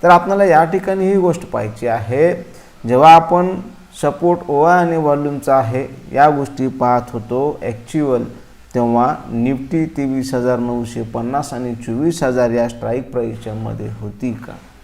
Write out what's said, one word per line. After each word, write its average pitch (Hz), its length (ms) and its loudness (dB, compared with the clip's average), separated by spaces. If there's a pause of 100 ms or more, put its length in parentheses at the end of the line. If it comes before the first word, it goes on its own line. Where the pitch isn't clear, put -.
तर 175 80 4
आपल्याला 185 340 6
या 165 200 6
ठिकाणी 190 420 -2
ही 196 100 2
गोष्ट 175 340 0
पाहायची 110 360 -6
आहे, 117 680 0 (320)
जेव्हा 135 260 8
आपण 175 340 4 (540)
सपोर्ट 170 460 0
ओआय 160 300 4
आणि 170 180 0
व्हॉल्यूमचा 147 600 0
आहे 127 300 -2 (260)
या 139 180 6
गोष्टी 139 380 -2
पाहत 123 440 0
होतो 123 500 -4
ॲक्च्युअल, 123 600 -2 (500)
तेव्हा 120 400 2 (140)
निफ्टी 131 580 -2
तेवीस 131 480 -4
हजार 123 240 0
नऊशे 120 440 -6
पन्नास 123 500 -6
आणि 123 220 -8
चोवीस 127 480 -4
हजार 123 280 0
या 117 180 0
स्ट्राईक 117 440 -6
प्राईसच्या 113 420 -6
मध्ये 110 340 -8 (120)
होती 107 320 -8
का? 107 200 -12 (320)